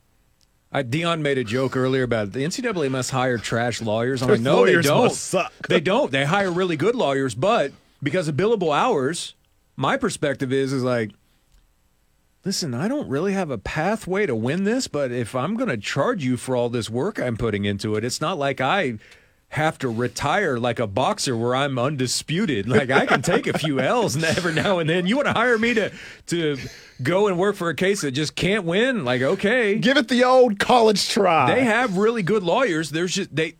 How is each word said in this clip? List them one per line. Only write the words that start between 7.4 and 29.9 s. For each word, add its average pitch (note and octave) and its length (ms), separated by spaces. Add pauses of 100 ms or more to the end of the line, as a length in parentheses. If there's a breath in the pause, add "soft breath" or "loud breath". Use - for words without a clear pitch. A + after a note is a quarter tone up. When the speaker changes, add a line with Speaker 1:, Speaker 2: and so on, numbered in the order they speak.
Speaker 1:
because D3 260
of D#3 60
billable F#3 420
hours, E3+ 580 (420)
my D3 220
perspective C#3+ 560
is, C3+ 180
is C3 100
like, A#2+ 280 (1400)
listen, F3+ 280
I D3+ 140
don't C#4 200
really E3+ 260
have F#3 160
a A#2 80
pathway F#3+ 640
to C#3+ 100
win C3+ 300
this, B3 240
but C#3 240
if A#2+ 220
I'm D#3 220
gonna G#3+ 200
charge D3+ 480
you B2+ 140
for C3 180
all A#2+ 140
this A#2 180
work C3 320
I'm A#2+ 160
putting G2+ 300
into G2+ 300
it, G#2+ 80
it's B2 180
not E3+ 160
like C#3 220
I C#3 380 (520 soft breath)
have D3+ 280
to C3+ 100
retire B2+ 680
like A#2+ 220
a A#2 80
boxer C3+ 480
where A#2+ 180
I'm C3+ 240
undisputed. C3 920
Like, C3 220
I C3+ 160
can - 160
take G#3+ 240
a - 100
few C#3+ 240
L's D#3+ 440
<laughs> - 0
every E3 300
now F3 260
and D#3 100
then. F3+ 160
You A3 100
wanna A3+ 180
hire A#3 240
me A#3 160
to, F#3+ 180 (340 loud breath)
to D#3 320 (440 loud breath)
go F#3 260
and F3+ 100
work G3 180
for E3+ 120
a D#3+ 60
case G3 280
that C#3+ 100
just C#3+ 220
can't F#3+ 300
win? G#3 400
Like, B2 180
okay." G#3 560
Speaker 2:
Give B3 180